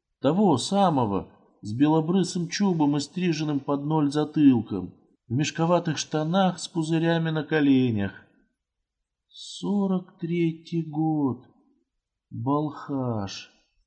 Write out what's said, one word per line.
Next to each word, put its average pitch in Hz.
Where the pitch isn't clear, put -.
того 170
самого, 131
с 104
белобрысым 160
чубом 165
и 147
стриженным 151
под 143
ноль 151
затылком, 139
в 117
мешковатых 165
штанах 180
с -
пузырями 165
на 156
коленях. 131
Сорок 190
третий 165
год. 151
Балхаш. 127